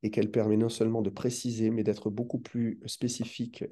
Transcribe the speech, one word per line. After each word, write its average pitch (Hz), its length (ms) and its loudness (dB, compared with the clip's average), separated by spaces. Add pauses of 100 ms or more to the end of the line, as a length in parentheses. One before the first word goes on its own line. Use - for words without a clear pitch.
et 107 60 2
qu'elle 107 220 0
permet 107 240 4
non 113 140 4
seulement 113 320 2
de 98 80 2
préciser, 113 600 0
mais 113 140 2
d'être 104 260 0
beaucoup 120 300 -2
plus 117 460 -2
spécifique 120 880 -4